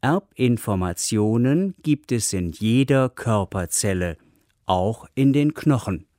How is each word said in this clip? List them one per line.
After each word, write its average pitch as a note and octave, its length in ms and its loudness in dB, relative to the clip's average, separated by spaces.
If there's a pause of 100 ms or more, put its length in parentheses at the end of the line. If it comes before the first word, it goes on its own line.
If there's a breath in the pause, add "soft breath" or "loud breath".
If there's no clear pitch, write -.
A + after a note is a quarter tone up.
Erbinformationen A#2+ 1800 0
gibt D3 300 -2
es A#2 200 -2
in F2+ 180 -2
jeder B2+ 580 2
Körperzelle, F#2+ 1080 -2 (480 soft breath)
auch F#2+ 480 -2
in C3+ 180 2
den D3 220 2
Knochen. G#2 520 -2 (120)